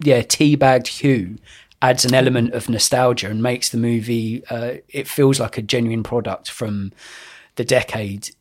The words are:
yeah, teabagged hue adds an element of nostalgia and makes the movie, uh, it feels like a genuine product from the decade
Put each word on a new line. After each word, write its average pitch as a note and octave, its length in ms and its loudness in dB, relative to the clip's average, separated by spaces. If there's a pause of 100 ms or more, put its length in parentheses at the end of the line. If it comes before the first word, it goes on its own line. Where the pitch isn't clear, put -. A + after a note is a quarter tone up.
yeah, B2+ 180 6
teabagged C3+ 640 4
hue A2 500 0 (420)
adds B2+ 260 2
an B2+ 100 2
element B2+ 400 2
of A2+ 140 -8
nostalgia A#2+ 600 0
and G#2+ 140 -4
makes B2 260 -2
the B2 80 -4
movie, A#2 720 -2
uh, A#2+ 280 -6 (120)
it C#3 180 -8
feels C3+ 320 2
like A#2 200 -4
a - 20 -4
genuine A2+ 400 0
product A2 480 -6
from G2+ 420 -6 (640)
the B2 80 -2
decade G#2+ 760 -4